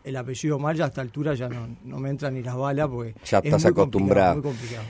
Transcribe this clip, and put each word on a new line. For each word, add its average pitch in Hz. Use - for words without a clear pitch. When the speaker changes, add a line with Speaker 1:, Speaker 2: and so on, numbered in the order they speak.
Speaker 1:
el 135
apellido 131
mal 151
ya 160
a -
esta 135
altura 143
ya 123
no, 120
no 135
me 135
entra 139
ni 131
las 123
balas 139
porque 120
Speaker 2:
Ya -
Speaker 1:
es 95
Speaker 2:
estás 156
Speaker 1:
muy 175
Speaker 2:
acostumbrado. 98
Speaker 1:
complicado, -
muy 143
complicado. 117